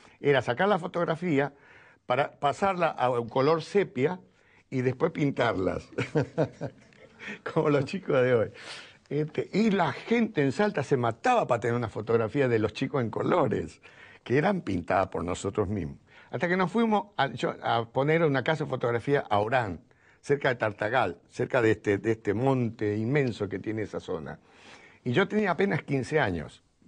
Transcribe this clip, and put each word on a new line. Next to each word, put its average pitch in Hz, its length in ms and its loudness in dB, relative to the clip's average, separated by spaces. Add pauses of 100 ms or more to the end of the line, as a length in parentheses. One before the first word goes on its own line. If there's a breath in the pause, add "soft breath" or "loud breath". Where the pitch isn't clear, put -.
(220 loud breath)
Era 139 200 4
sacar 123 260 0
la 202 120 2
fotografía 165 760 -2 (520 loud breath)
para 131 340 0
pasarla 175 480 0
a 123 240 0
un 120 180 -2
color 151 320 2
sepia 175 580 0 (500 soft breath)
y 131 120 -2
después 127 300 0
pintarlas. 104 840 0
<laughs> - 1600 -6
Como 151 160 2
los 139 160 2
chicos 151 360 0
de 127 120 4
hoy. 104 160 2 (600 loud breath)
Este, 151 440 -4
y 214 180 4
la 175 200 2
gente 220 500 0
en 139 100 4
Salta 196 320 0
se 139 140 0
mataba 139 500 0
para 120 120 2
tener 117 160 0
una 120 140 -2
fotografía 117 580 0
de 117 120 2
los 107 140 0
chicos 135 280 -2
en 110 80 -2
colores, 101 720 0 (420 loud breath)
que 120 140 0
eran 180 240 0
pintadas 92 460 0
por 82 160 -6
nosotros 95 440 -2
mismos. 85 300 -4 (340 loud breath)
Hasta 175 160 -4
que 180 100 0
nos 180 140 0
fuimos 220 360 2 (100)
a, 135 100 2
yo, 127 360 -4
a 117 260 0
poner 156 340 2
una 135 200 2
casa 156 220 0
de 143 40 -8
fotografía 127 600 0
a 104 100 2
Orán, 107 420 -2 (400 soft breath)
cerca 143 280 0
de 123 60 0
Tartagal, 107 640 0 (100)
cerca 127 320 0
de 110 100 6
este, 101 260 0
de 104 140 -2
este 104 220 -2
monte 113 640 0
inmenso 117 520 -2
que 98 100 -8
tiene 110 240 -6
esa 92 160 -8
zona. 80 400 -8 (640 loud breath)
Y 123 80 -2
yo 185 160 2
tenía 208 240 0
apenas 190 320 0
quince 143 360 -2
años, 87 440 -2 (240)